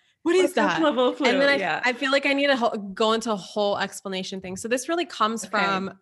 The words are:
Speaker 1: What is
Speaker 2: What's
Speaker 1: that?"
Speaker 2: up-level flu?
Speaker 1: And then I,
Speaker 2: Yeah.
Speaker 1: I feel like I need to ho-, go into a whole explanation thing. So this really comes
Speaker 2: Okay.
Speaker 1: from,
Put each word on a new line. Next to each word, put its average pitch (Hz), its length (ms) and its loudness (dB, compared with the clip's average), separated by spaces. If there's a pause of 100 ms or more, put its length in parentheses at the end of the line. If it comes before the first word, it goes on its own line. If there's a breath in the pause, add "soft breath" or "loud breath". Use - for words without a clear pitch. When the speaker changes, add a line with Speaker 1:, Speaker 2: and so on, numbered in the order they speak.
(220 soft breath)
Speaker 1:
What 339 120 2
is 370 80 6
Speaker 2:
What's - 120 2
Speaker 1:
that?" - 240 2
Speaker 2:
up-level 254 340 2
flu? 285 160 0
Speaker 1:
And 254 120 4
then 277 80 4
I, 277 60 4
Speaker 2:
Yeah. 180 300 -2
Speaker 1:
I 247 80 2
feel 269 180 -4
like 277 160 2
I 277 60 2
need 277 160 2
to 269 80 4
ho-, 226 200 0
go 202 360 0
into 226 180 -2
a 208 60 -2
whole 202 420 -2
explanation 190 640 -6
thing. 185 160 -10
So 226 100 -8
this 254 220 -2
really 339 180 -2
comes 220 380 -2
Speaker 2:
Okay. - 60 -14
Speaker 1:
from, 196 520 -2